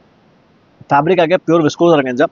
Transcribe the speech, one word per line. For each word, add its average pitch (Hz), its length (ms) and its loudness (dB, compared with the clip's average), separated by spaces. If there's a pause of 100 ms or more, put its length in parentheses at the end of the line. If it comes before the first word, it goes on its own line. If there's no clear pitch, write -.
(840)
फैब्रिक 156 360 0
आ 165 60 2
गया 175 140 -2
प्योर 170 240 0
विस्कोस 170 300 0
ऑर्गेन्जा। 131 380 -2